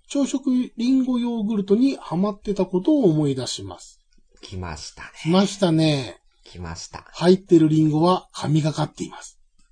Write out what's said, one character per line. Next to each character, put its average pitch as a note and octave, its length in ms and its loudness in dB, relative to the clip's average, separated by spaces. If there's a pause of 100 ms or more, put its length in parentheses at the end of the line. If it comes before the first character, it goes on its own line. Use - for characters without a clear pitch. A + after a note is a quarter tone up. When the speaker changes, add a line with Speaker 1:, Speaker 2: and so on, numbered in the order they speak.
Speaker 1:
朝 C#4+ 180 -2
食 C4+ 240 -4
リ B3 400 -2
ン C4 140 2
ゴ B3 160 -2
ヨ A#3 220 -4
ー - 20 -
グ G#3+ 140 -2
ル G3 60 -2
ト G3+ 120 2
に C4 200 2
ハ - 200 -8
マ G3 140 0
っ G3+ 100 -10
て G#3 140 -4
た F#3+ 120 0
こ F3+ 140 -2
と A#3+ 120 0
を C#4+ 120 4
思 D3+ 240 2
い C3 80 -2
出 B2 100 -6
し - 160 -8
ま F#2+ 160 -14
す。 - 220 -20 (420)
Speaker 2:
来 - 140 -14
ま F2 200 -10
し - 200 -16
た - 80 -18
ね。 - 40 -16 (140)
Speaker 1:
来 D#3 60 -4
ま F#3+ 180 4
し - 140 -8
た F3+ 100 2
ね。 D3+ 500 0 (220)
Speaker 2:
来 - 160 -20
ま E2+ 160 -10
し - 140 -16
た。 - 240 -16
Speaker 1:
入 F3+ 220 4
っ F#3 40 4
て - 180 4
る D#3+ 120 6
リ D#3 160 2
ン D#3 60 2
ゴ D#3 120 0
は F3+ 300 0
神 D3 280 0
が D3+ 120 0
か - 120 -4
っ - 80 -6
て - 120 -10
い - 60 -12
ま - 120 -20
す。 - 160 -20 (340)